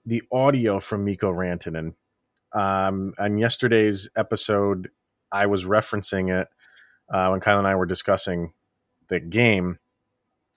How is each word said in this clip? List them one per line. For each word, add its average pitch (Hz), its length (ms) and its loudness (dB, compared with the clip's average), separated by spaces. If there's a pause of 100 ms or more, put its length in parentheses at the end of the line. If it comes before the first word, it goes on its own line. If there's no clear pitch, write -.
the 117 240 -2
audio 127 480 2
from 101 260 -4
Mikko 98 280 0
Rantanen. 85 640 -6 (580)
Um, 98 680 -2
on 104 180 0
yesterday's 110 800 2
episode, 101 760 -2 (440)
I 101 140 2
was 98 180 0
referencing 95 760 0
it, 92 60 -4 (680)
uh, 92 180 2
when 95 100 0
Kyle 104 180 4
and 98 80 2
I 98 80 2
were 92 120 0
discussing 90 640 -2 (560)
the 90 100 -2
game, 90 640 2 (760)